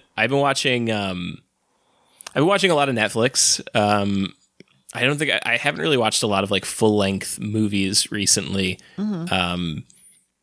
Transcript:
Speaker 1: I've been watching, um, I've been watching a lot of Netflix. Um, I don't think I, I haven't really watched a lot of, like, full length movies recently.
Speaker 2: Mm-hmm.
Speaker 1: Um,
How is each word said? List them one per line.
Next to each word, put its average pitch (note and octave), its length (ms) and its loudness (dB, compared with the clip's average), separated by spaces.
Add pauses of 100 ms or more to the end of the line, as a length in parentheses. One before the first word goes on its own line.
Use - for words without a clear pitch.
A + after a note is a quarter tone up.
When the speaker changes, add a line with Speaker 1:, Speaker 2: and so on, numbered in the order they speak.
(180)
Speaker 1:
I've A2 120 0
been C#3 100 0
watching, C3 520 0
um, F#2 460 -4 (920)
I've - 60 -10
been D3 120 2
watching F#3+ 240 2
a D#3+ 40 4
lot C#3 140 2
of B2+ 60 0
Netflix. A2+ 640 2 (140)
Um, G2+ 580 2 (600)
I A#2 120 -8
don't C#3+ 120 0
think D3 140 -2
I, - 80 0 (140)
I A#2 40 2
haven't D3 240 -2
really D3+ 160 2
watched A2 260 0
a A#2 40 2
lot G2 160 0
of, G2 80 -4
like, F#2+ 140 0
full G#2+ 320 4
length G2 420 -2
movies G#2 720 0
recently. G2 680 0 (180)
Speaker 2:
Mm-hmm. F#3+ 360 -4
Speaker 1:
Um, F2 520 -2 (580)